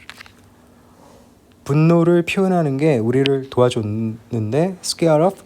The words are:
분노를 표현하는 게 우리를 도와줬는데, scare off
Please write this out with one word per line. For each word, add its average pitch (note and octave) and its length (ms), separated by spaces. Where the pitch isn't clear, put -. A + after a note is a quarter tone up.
분노를 E3+ 580
표현하는 E3+ 560
게 D3 220
우리를 C3+ 500
도와줬는데, A2+ 1300
scare D#3+ 420
off - 200